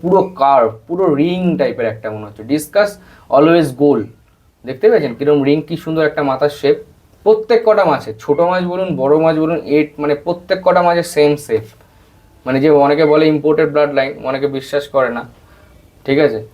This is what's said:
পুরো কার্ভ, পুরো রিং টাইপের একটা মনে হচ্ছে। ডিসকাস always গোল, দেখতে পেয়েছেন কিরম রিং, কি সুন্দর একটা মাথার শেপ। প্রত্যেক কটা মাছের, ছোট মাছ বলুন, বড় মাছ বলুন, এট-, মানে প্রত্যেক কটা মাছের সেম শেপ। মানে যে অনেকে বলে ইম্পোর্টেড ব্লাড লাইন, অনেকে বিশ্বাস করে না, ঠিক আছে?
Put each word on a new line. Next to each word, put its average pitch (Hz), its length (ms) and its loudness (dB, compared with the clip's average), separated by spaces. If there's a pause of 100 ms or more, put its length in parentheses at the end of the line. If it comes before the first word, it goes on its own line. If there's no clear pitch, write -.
পুরো 180 200 2
কার্ভ, 135 500 2 (160)
পুরো 175 260 0
রিং 175 440 0
টাইপের 123 280 -2
একটা 110 240 -8
মনে 104 160 -12
হচ্ছে। 104 180 -16
ডিসকাস 151 540 -2 (320)
always 156 360 4 (100)
গোল, 131 280 2 (640)
দেখতে 131 240 0
পেয়েছেন 151 240 0
কিরম 143 280 2
রিং, 147 200 2
কি 165 140 -8
সুন্দর 160 280 -4
একটা 151 180 -2
মাথার 139 260 0
শেপ। 143 280 -2 (460)
প্রত্যেক 220 420 2
কটা 202 200 2
মাছের, 131 340 -2
ছোট 147 220 -2
মাছ 180 240 0
বলুন, 180 320 -4
বড় 139 220 2
মাছ 160 180 2
বলুন, 156 280 -2
এট-, 151 360 -2
মানে 147 140 -2
প্রত্যেক 175 480 -6
কটা 180 200 2
মাছের 170 200 2
সেম 147 340 0
শেপ। 113 260 -4 (840)
মানে 131 140 -2
যে 151 100 4
অনেকে 147 340 4
বলে 156 240 4
ইম্পোর্টেড 151 440 0
ব্লাড 143 220 0
লাইন, 139 300 -4
অনেকে 135 220 -4
বিশ্বাস 139 420 -6
করে 131 220 -2
না, 120 180 -10 (760)
ঠিক 139 140 0
আছে? 110 360 0